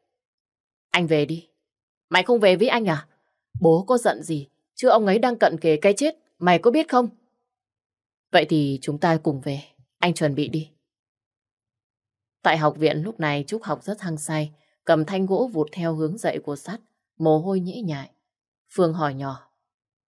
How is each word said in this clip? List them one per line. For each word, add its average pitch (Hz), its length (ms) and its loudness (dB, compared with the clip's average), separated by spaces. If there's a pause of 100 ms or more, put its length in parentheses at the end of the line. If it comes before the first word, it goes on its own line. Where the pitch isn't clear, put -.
(880)
"Anh 175 180 0
về 151 180 2
đi." 165 240 -12 (600)
"Mày - 140 2
không 240 160 2
về 196 160 6
với 202 120 2
anh 233 180 0
à? 156 220 -2 (540)
Bố 165 260 4
có 247 100 2
giận 170 260 -2
gì, 156 240 -8 (280)
chứ 247 140 2
ông 214 160 4
ấy 196 140 4
đang 240 200 0
cận 160 220 2
kề 156 160 4
cái 196 200 4
chết, 302 180 -2 (240)
mày 175 200 4
có 226 120 4
biết 320 180 0
không?" 247 200 2 (1200)
"Vậy 160 180 4
thì 143 320 0
chúng 147 160 -6
ta 160 200 2
cùng 151 240 -2
về, 139 220 -10 (340)
anh 175 160 0
chuẩn 151 220 -2
bị 147 120 -2
đi." 156 240 -8 (1700)
Tại 160 140 2
học 151 200 0
viện 151 260 0
lúc 220 160 -10
này, 143 280 -2
Trúc 226 160 -8
học 151 200 -8
rất 208 180 -10
hăng 165 160 -8
say, 151 340 -6 (340)
cầm 156 200 2
thanh 190 200 -4
gỗ 196 280 0
vụt 151 180 -2
theo 165 240 -4
hướng 156 220 -4
dậy 160 260 -4
của 147 120 -8
sắt, 185 240 -14 (380)
mồ 156 220 2
hôi 190 200 -2
nhễ 185 220 -8
nhại. 147 300 -8 (640)
Phương 165 180 2
hỏi 151 200 -4
nhỏ. 135 380 -10 (580)